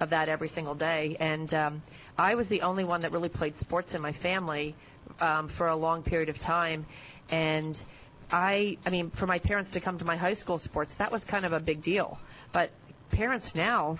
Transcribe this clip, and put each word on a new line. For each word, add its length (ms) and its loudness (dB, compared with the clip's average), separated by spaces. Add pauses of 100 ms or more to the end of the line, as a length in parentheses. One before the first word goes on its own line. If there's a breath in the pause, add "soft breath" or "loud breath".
of 100 0
that 200 4
every 180 0
single 260 -4
day. 460 0
And, 320 0
um, 300 0 (340 loud breath)
I 200 4
was 120 0
the 140 2
only 220 2
one 180 0
that 100 -2
really 180 0
played 260 -2
sports 380 -2
in 60 -2
my 120 -2
family, 640 -2 (460 loud breath)
um, 380 2
for 100 4
a 80 4
long 260 2
period 280 0
of 80 -4
time. 480 0 (440 loud breath)
And 460 2 (540 loud breath)
I, 560 2
I 40 0
mean, 280 0
for 80 0
my 120 4
parents 340 0
to 100 -2
come 160 -2
to 80 -6
my 100 0
high 180 2
school 240 -2
sports, 400 -4
that 140 0
was 120 -2
kind 200 0
of 80 0
a 80 2
big 220 0
deal. 360 0 (340 loud breath)
But 180 2 (400)
parents 440 0
now 460 2